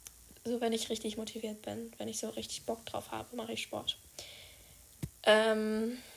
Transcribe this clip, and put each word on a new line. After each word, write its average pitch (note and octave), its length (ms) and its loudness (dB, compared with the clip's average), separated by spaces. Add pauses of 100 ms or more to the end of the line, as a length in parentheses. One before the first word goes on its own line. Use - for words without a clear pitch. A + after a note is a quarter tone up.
(440)
So, A#3 160 0
wenn A#3 120 2
ich A3+ 160 0
richtig A3 280 -2
motiviert G#3+ 460 -6
bin, A3+ 360 -6
wenn G#3+ 100 -4
ich A3 120 -4
so A3 80 -4
richtig - 360 -6
Bock A3+ 220 -4
drauf - 240 -4
habe, - 240 -6
mach A3+ 140 -6
ich A2+ 140 -2
Sport. - 360 -4 (1300)
Ähm, A3 760 6 (180)